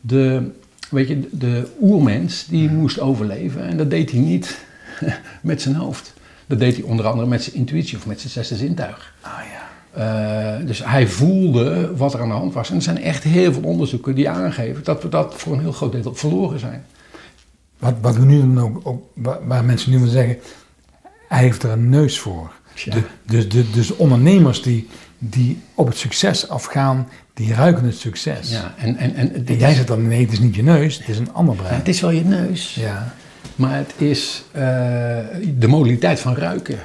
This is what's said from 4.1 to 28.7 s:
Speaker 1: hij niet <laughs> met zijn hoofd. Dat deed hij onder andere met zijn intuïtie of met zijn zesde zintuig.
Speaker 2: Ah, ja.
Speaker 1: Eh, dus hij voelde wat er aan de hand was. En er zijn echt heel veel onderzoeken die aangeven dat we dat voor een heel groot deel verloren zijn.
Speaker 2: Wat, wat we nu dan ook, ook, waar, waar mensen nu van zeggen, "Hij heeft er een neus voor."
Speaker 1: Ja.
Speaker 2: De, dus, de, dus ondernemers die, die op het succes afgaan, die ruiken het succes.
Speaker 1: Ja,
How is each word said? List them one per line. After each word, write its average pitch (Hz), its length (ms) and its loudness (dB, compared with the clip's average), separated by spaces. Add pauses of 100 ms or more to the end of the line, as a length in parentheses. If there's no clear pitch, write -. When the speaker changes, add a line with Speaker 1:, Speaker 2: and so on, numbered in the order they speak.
Speaker 1:
hij 123 100 0
niet 170 380 -2 (420)
<laughs> - 420 -8
met 160 200 -4
zijn 135 120 0
hoofd. - 380 -8 (340)
Dat 123 120 -2
deed 123 180 4
hij - 80 -8
onder 113 220 -2
andere 113 220 0
met 120 140 0
zijn - 140 -10
intuïtie 143 400 -4
of 98 100 -12
met 104 140 -10
zijn 127 120 -12
zesde 117 240 -6
zintuig. 147 640 -6
Speaker 2:
Ah, - 100 -18 (220)
ja. - 100 -18 (320)
Speaker 1:
Eh, 107 720 -4
dus 113 180 -6
hij 123 220 4
voelde 160 920 2
wat 135 180 0
er 117 60 -6
aan 117 80 -2
de 110 60 -2
hand - 180 -4
was. - 180 -6
En 180 60 -2
er 160 60 0
zijn 170 200 -2
echt 160 200 -4
heel 175 300 4
veel 123 100 -4
onderzoeken 139 520 -2
die 143 140 2
aangeven 151 560 -4
dat 160 180 -2
we 170 60 -8
dat 156 280 -2
voor - 160 -6
een 139 80 0
heel 160 120 -4
groot 123 200 -4
deel 117 220 -6
verloren 151 440 -2
zijn. 113 260 -10 (960)
Speaker 2:
Wat, 123 220 0
wat 113 160 2
we 127 80 6
nu 143 160 8
dan 127 200 4
ook, 113 220 -2
ook, 127 200 -8 (120)
waar, 123 320 -6
waar 123 180 0
mensen 123 260 2
nu 131 80 6
van 123 100 4
zeggen, 120 300 2 (880)
"Hij 127 120 2
heeft 123 220 4
er - 80 -2
een 117 180 2
neus 139 300 4
voor." 85 340 -10 (220)
Speaker 1:
Ja. 104 200 -8
Speaker 2:
De, 110 80 2 (240)
dus, 113 220 2
de, 113 220 2
dus 117 260 0
ondernemers 147 680 6
die, 117 260 0 (300)
die 123 420 0 (140)
op 147 120 2
het 117 100 -2
succes - 520 -2
afgaan, 131 600 -2 (260)
die 110 200 -2
ruiken 131 300 4
het 117 120 0
succes. 117 540 -8
Speaker 1:
Ja, 101 280 -8